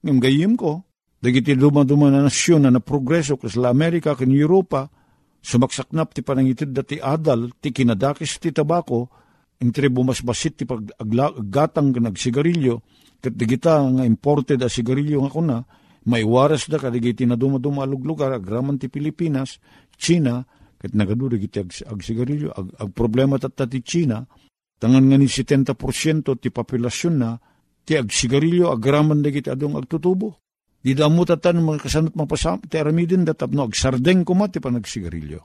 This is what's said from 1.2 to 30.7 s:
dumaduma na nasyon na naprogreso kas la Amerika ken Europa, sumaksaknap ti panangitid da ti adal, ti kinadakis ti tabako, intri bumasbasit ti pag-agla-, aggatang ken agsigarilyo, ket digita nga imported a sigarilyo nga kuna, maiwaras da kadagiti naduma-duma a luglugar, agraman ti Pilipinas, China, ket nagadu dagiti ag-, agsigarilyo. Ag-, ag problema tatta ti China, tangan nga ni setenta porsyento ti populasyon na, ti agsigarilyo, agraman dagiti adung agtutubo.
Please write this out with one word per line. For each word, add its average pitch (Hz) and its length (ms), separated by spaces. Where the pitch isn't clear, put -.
dumaduma 143 560
na 139 80
nasyon 143 460
na - 20
naprogreso 139 720
kas 110 160
la 123 160
Amerika 160 400
ken 131 160
Europa, 147 560
sumaksaknap 135 720
ti 143 80
panangitid 131 480
da 131 160
ti - 160
adal, 135 560
ti 139 160
kinadakis 131 640
ti 160 160
tabako, 147 560
intri 127 320
bumasbasit 127 640
ti - 160
pag-agla-, 113 640
aggatang 139 640
ken 117 80
agsigarilyo, 131 800
ket 123 160
digita 131 560
nga 131 160
imported 139 560
a 120 80
sigarilyo 139 560
nga 135 80
kuna, 151 240
maiwaras 123 640
da 151 80
kadagiti 123 480
naduma-duma 135 580
a 135 60
luglugar, 139 480
agraman 120 400
ti 127 100
Pilipinas, 147 680
China, 131 480
ket 98 160
nagadu 110 400
dagiti 104 240
ag-, 92 320
agsigarilyo. 120 640
Ag-, 95 240
ag 104 160
problema 123 480
tatta 135 240
ti 127 160
China, 131 400
tangan 131 320
nga 135 80
ni 139 80
setenta 135 480
porsyento 139 640
ti - 160
populasyon 123 640
na, 117 160
ti 156 80
agsigarilyo, 147 760
agraman 147 540
dagiti 143 260
adung 143 300
agtutubo. 180 640